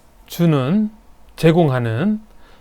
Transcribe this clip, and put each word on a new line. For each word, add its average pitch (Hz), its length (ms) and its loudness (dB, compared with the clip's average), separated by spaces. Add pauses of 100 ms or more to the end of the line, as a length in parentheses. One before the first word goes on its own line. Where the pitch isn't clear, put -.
(260)
주는, 170 640 0 (440)
제공하는 156 880 0 (400)